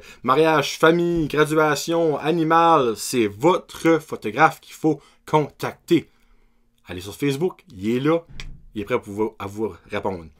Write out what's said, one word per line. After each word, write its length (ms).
mariage, 540
famille, 500
graduation, 880
animal. 760
C'est 320
votre 720
photographe 640
qu'il 140
faut 260
contacter. 840
Allez 160
sur 140
Facebook, 500
il 140
est 100
là, 200
il 80
est 40
prêt 100
à 80
vous, 340
à 80
vous 280
répondre. 380